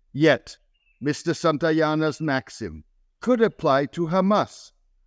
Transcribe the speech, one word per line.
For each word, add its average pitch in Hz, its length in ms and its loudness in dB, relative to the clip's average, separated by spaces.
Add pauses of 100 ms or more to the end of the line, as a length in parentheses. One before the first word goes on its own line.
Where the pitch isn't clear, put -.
(120)
Yet, 143 440 0 (440)
Mister 147 340 -4
Santayana's 156 880 0
maxim 127 600 -6 (380)
could 240 200 0
apply 147 540 2
to 170 140 -4
Hamas 190 640 0 (340)